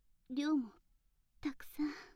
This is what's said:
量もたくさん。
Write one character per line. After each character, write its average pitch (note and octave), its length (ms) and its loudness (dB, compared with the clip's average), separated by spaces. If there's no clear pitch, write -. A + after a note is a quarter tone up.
量 C#4+ 260 4
も A#3+ 140 2
た D4 100 0
く - 140 -12
さ - 180 -2
ん。 D4 80 2